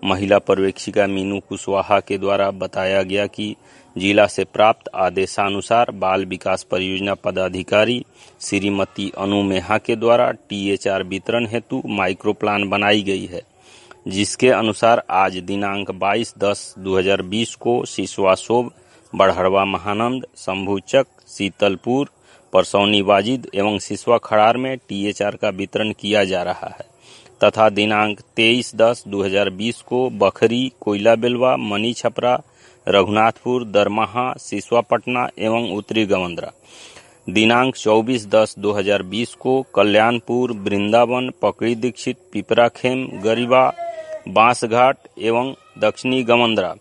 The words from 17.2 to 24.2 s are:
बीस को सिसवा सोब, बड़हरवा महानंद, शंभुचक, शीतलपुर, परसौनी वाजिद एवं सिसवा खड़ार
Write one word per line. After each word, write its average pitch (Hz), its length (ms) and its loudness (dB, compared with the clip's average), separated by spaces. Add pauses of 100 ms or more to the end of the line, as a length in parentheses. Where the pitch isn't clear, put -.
बीस 107 320 -4
को 120 300 -2
सिसवा 95 500 0
सोब, 120 360 -2 (420)
बड़हरवा 95 520 2
महानंद, 104 600 -4 (120)
शंभुचक, 98 680 -2 (220)
शीतलपुर, 101 800 -2 (440)
परसौनी 101 500 2
वाजिद 104 520 2
एवं 101 240 0
सिसवा 117 400 0
खड़ार 110 380 2